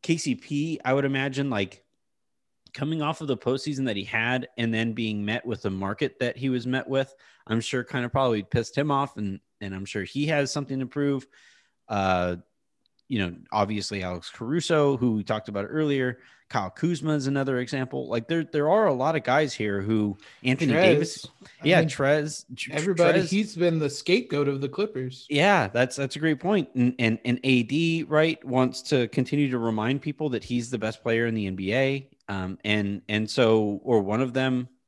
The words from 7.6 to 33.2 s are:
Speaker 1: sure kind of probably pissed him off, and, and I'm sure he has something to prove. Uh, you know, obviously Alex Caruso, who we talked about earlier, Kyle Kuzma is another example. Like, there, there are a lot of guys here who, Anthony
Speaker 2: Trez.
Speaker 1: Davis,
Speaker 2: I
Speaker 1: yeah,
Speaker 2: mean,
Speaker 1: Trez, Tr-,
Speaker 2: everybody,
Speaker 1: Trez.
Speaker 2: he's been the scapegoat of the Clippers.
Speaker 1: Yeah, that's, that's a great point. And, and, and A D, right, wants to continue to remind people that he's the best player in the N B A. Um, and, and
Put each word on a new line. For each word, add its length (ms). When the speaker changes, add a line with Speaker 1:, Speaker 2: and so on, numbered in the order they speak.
Speaker 1:
sure 220
kind 220
of 60
probably 320
pissed 340
him 140
off, 260
and, 220
and 120
I'm 120
sure 180
he 240
has 240
something 280
to 60
prove. 400
Uh, 480
you 120
know, 160
obviously 520
Alex 260
Caruso, 680
who 160
we 100
talked 240
about 220
earlier, 500
Kyle 200
Kuzma 440
is 140
another 320
example. 480
Like, 200
there, 160
there 260
are 180
a 60
lot 220
of 80
guys 300
here 280
who, 360
Anthony 300
Speaker 2:
Trez. 80
Speaker 1:
Davis, 460
Speaker 2:
I 240
Speaker 1:
yeah, 120
Speaker 2:
mean, 100
Speaker 1:
Trez, 560
Tr-, 180
Speaker 2:
everybody, 480
Speaker 1:
Trez. 80
Speaker 2:
he's 260
been 240
the 100
scapegoat 580
of 140
the 80
Clippers. 600
Speaker 1:
Yeah, 400
that's, 260
that's 200
a 40
great 200
point. 360
And, 240
and, 260
and 180
A 200
D, 400
right, 420
wants 380
to 240
continue 420
to 80
remind 440
people 280
that 140
he's 260
the 80
best 240
player 240
in 80
the 140
N 80
B 180
A. 360
Um, 360
and, 440
and 220